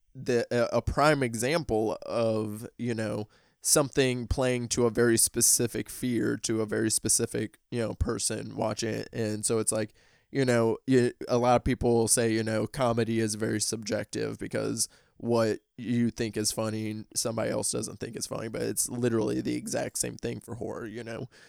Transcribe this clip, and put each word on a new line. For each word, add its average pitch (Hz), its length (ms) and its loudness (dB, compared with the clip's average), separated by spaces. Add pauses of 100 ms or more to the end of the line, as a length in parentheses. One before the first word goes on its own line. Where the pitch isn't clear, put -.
(140)
the, 123 380 0
a, 120 260 2
a 113 40 2
prime 147 420 4
example 117 800 0
of, 110 640 -2 (100)
you 120 160 -4
know, 110 360 -4 (320)
something 131 640 2
playing 127 400 0
to 120 180 2
a 113 60 2
very 117 260 4
specific - 720 2
fear, 120 480 -2
to 113 240 0
a 107 40 0
very 110 260 0
specific, - 680 0 (120)
you 120 80 -2
know, 110 140 -2
person 110 640 -2
watching 110 360 -2
it. 110 200 -6
And 107 320 -2
so 117 140 0
it's 107 120 0
like, 110 220 -4 (380)
you 135 140 0
know, 113 400 4
you, 123 280 6 (140)
a 123 100 2
lot 120 180 6
of 120 80 2
people 117 440 2
say, 117 260 4
you 110 100 2
know, 110 240 -2
comedy 117 520 0
is 107 160 0
very 107 260 -2
subjective 110 760 -4
because 113 520 -2 (280)
what 113 420 2 (180)
you 120 320 0
think 113 260 -4
is 107 160 0
funny, 110 540 -4 (100)
somebody 113 340 -2
else 110 220 -2
doesn't 110 280 -6
think - 180 -8
is - 100 -8
funny, 110 220 -8
but 113 120 -6
it's 113 280 -2
literally 120 520 0
the 120 140 -2
exact 123 420 -6
same 120 200 -4
thing 120 240 -8
for 110 140 -12
horror, 117 300 -8
you 110 180 -10
know? 113 260 -10 (200)